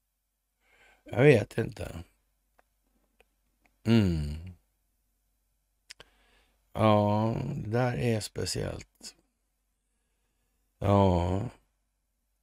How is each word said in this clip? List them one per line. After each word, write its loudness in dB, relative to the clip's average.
Jag 0
vet 4
inte. -8
Mm. 0
Ja, 2
det -8
där -2
är -2
speciellt. -10
Ja. 2